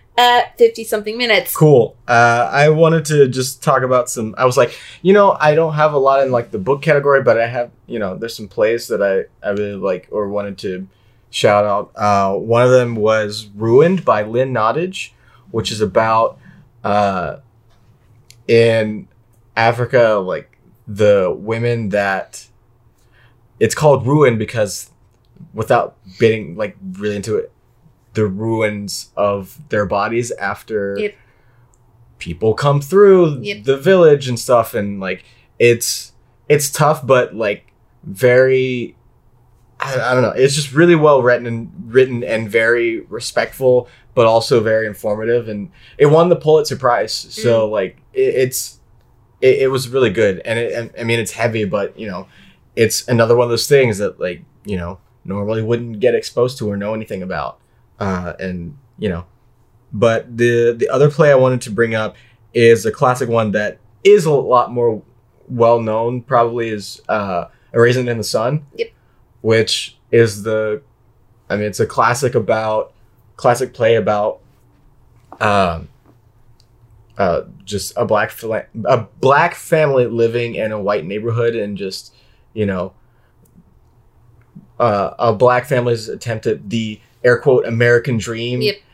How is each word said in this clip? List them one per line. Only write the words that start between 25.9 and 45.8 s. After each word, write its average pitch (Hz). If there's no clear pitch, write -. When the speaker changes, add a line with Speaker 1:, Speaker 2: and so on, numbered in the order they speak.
Speaker 2:
getting, 110
like, 104
really 104
into 104
it, -
the 110
ruins 104
of 101
their 104
bodies 110
after 101
Speaker 1:
Yep. 208
Speaker 2:
people 104
come 143
through 180
Speaker 1:
Yep. 107
Speaker 2:
the 135
village 147
and 120
stuff, 117
and, 101
like, 92
it's, -
it's 143
tough, 147
but, 123
like, 104
very, 127
I, 135
I 120
don't 127
know, 107
it's 139
just 147
really 170
well 151
written 120
and 117
written 127
and 110
very 113
respectful, 123
but 120
also 113
very 110
informative, 110
and 101